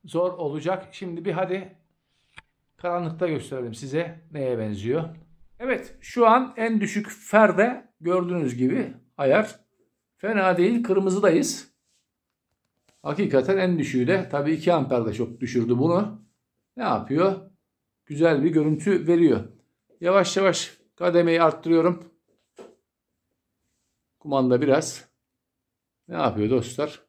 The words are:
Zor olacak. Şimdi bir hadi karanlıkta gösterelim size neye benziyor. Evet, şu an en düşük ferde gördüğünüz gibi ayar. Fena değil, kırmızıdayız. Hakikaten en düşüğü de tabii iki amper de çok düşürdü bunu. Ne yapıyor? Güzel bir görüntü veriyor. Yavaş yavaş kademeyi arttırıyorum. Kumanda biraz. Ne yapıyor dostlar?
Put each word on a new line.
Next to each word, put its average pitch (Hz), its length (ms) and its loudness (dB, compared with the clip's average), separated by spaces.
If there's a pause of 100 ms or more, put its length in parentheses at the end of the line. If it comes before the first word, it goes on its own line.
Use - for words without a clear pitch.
Zor 180 280 -2
olacak. 165 580 -6
Şimdi 170 340 -12
bir 196 60 -2
hadi 185 520 -6 (1000)
karanlıkta 175 440 -4
gösterelim 127 460 -6
size 156 480 -8 (100)
neye 131 260 -4
benziyor. 113 520 -4 (500)
Evet, 240 420 -6
şu 233 260 2
an 254 300 4
en 226 240 0
düşük 208 280 -4
ferde 214 920 2
gördüğünüz 175 560 -2
gibi 127 360 -2 (240)
ayar. 147 420 0 (580)
Fena 190 400 0
değil, 233 260 2
kırmızıdayız. 190 920 0 (1300)
Hakikaten 151 560 0
en 180 220 0
düşüğü 123 280 0
de 185 220 0
tabii 143 240 -2
iki 160 200 0
amper 127 320 0
de 107 80 -4
çok 113 260 -6
düşürdü 120 380 0
bunu. 175 480 0 (520)
Ne 247 60 -8
yapıyor? 160 680 -2 (540)
Güzel 151 380 2
bir 165 60 2
görüntü 156 580 0
veriyor. 160 360 4 (580)
Yavaş 185 360 2
yavaş 190 400 0 (180)
kademeyi 170 460 2
arttırıyorum. 165 720 2 (2000)
Kumanda 127 420 2
biraz. 147 480 0 (1000)
Ne 175 80 -12
yapıyor 110 340 0
dostlar? 131 600 -2